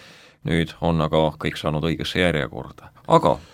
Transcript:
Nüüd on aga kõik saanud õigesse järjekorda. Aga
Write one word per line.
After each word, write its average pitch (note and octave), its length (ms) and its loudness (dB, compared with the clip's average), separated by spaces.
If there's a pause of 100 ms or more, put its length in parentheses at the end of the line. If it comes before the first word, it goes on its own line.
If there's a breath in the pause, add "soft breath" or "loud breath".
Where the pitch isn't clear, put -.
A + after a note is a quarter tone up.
(480 soft breath)
Nüüd E2 260 0 (100)
on E2+ 200 2
aga D#2 220 2 (140)
kõik D2+ 200 -6
saanud D2+ 280 -2
õigesse D#2+ 320 -2
järjekorda. D#2 720 -2 (180)
Aga E2+ 300 4 (160)